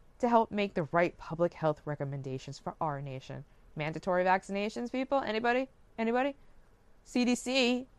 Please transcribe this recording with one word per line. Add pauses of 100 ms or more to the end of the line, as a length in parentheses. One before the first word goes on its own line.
(180)
to
help
make
the
right
public
health
recommendations
for
our
nation. (300)
Mandatory
vaccinations,
people?
Anybody? (300)
Anybody? (720)
C
D
C (120)